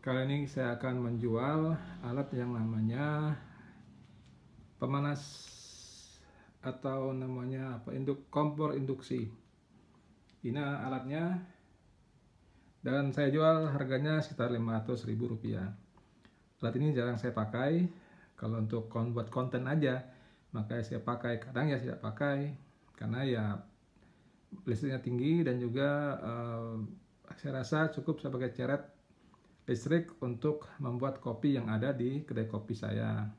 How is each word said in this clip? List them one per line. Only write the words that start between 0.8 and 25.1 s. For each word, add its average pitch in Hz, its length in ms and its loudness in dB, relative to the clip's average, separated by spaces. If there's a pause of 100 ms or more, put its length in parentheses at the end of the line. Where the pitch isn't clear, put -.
akan 123 320 0
menjual 131 640 2 (240)
alat 131 320 -2
yang 123 240 -2
namanya 127 800 0 (1400)
pemanas 143 400 0 (1400)
atau 135 480 -2
namanya 131 640 -4
apa, - 160 -8
induk-, 135 400 -2
kompor 147 400 4
induksi. 131 560 -2 (1120)
Ini 139 240 0
alatnya 139 800 -2 (1400)
dan 135 320 0
saya 143 160 4
jual 156 480 6
harganya 143 480 2
sekitar - 240 -2
lima 113 320 2
ratus 120 240 -2
ribu 117 320 0
rupiah. 110 320 -2 (960)
Alat 117 160 2
ini 151 160 4
jarang 120 240 2
saya 120 160 -2
pakai. 127 480 2 (480)
Kalau 113 320 -2
untuk 113 240 -2
kon-, 117 240 0
buat 117 160 -2
konten 127 400 0
aja, 135 400 2 (480)
makanya 107 320 -2
saya - 160 -4
pakai. 120 320 0
Kadang 131 320 0
ya 139 80 2
saya 120 240 -4
pakai 139 560 0 (400)
karena 120 320 0
ya 113 160 2 (1200)
listriknya 127 320 0
tinggi 143 480 4